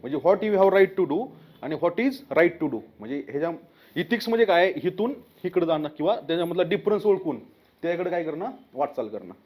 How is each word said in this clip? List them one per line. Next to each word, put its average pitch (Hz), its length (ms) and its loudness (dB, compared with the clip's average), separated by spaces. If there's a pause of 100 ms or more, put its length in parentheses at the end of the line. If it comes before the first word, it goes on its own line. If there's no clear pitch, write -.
म्हणजे 139 160 -6
what 185 260 4
you 208 180 2
have 196 140 6
right 196 240 2
to 180 120 4
do 202 140 0 (360)
आणि 151 140 -6
what 170 240 0
is 254 380 -2
right 170 260 4
to 147 80 -2
do, 110 80 -4 (200)
म्हणजे 131 300 -8
ह्याच्या 156 220 -2 (440)
इथिक्स 220 340 -2
म्हणजे 226 160 4
काय, 180 320 4
हिथून 196 360 -2 (300)
इकडे 180 220 0
जाणं 151 320 0
किंवा 180 180 0
त्याच्यामधला 170 480 -2
डिफरन्स 202 420 0
ओळखून 180 340 0 (420)
त्याकडे 175 280 -2
काय 170 140 -2
करणं, 160 280 -6 (220)
वाटचाल 131 340 -4
करणं. 95 260 -12 (120)